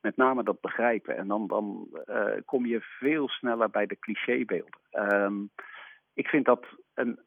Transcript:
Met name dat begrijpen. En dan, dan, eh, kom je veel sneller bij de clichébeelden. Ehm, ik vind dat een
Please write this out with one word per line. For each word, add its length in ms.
Met 160
name 260
dat 180
begrijpen. 560
En 120
dan, 180
dan, 420
eh, 280
kom 220
je 140
veel 480
sneller 420
bij 160
de 120
clichébeelden. 800
Ehm, 440
ik 140
vind 160
dat 220
een 320